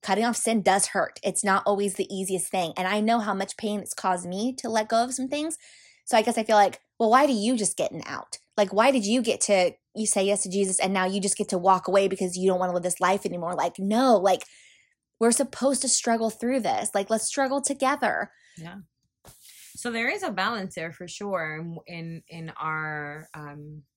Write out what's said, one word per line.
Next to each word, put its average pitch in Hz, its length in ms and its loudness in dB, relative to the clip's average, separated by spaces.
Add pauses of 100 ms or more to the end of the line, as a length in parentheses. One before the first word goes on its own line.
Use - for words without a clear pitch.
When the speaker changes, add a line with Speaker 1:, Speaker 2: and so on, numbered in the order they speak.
Speaker 1:
cutting 208 240 0
off 240 100 0
sin 226 240 0
does 196 280 4
hurt. - 340 -4
It's - 200 -2
not 196 220 2
always 202 300 0
the - 200 -4
easiest 190 340 -4
thing. 180 280 -2
And 185 100 -2
I 208 140 0
know 226 200 2
how 208 120 -2
much 196 240 -4
pain 208 240 -4
it's - 140 -10
caused 180 340 -2
me 214 300 -2
to 233 100 -8
let 220 220 -2
go 226 120 4
of 254 120 -4
some 262 140 -4
things. 302 280 -4 (480)
So 233 140 2
I 220 40 6
guess 233 140 0
I 226 60 0
feel 214 140 4
like, 202 240 4 (180)
well, 226 100 4
why 262 180 8
do 277 60 4
you 233 240 2
just 202 220 -2
get - 140 -2
an 165 120 -10
out? - 320 -12 (220)
Like, 196 160 2
why 233 160 6
did 240 160 2
you 240 160 2
get 220 200 -2
to, 185 300 4 (220)
you 214 120 -4
say 196 180 2
yes 196 180 2
to 190 80 -6
Jesus 190 280 0
and 190 140 0
now 190 140 2
you 196 120 -2
just 196 200 -2
get 202 100 -4
to 185 100 0
walk 180 300 4
away 196 200 4
because 180 280 -4
you 185 100 0
don't 185 120 4
wanna 180 160 0
live 175 80 -2
this 180 180 -4
life 185 240 2
anymore? 175 300 -4
Like, - 240 -2
no, 220 400 4
like, 185 260 2 (760)
we're 233 100 4
supposed 262 520 0
to 262 60 -4
struggle 226 400 0
through 240 320 -2
this. 165 320 -2
Like, 196 160 0
let's 220 180 0
struggle 277 340 0
together. 277 720 -2 (260)
Speaker 2:
Yeah. 170 200 -16 (960)
So 240 160 -6
there 226 160 -2
is 381 160 -4
a 311 60 -2
balance 190 440 -4
there 165 180 -8
for 175 140 -16
sure 170 540 -6
in, 165 260 -10
in, 165 420 -12
in 160 320 -14
our, 156 720 -6
um, 147 500 -16 (140)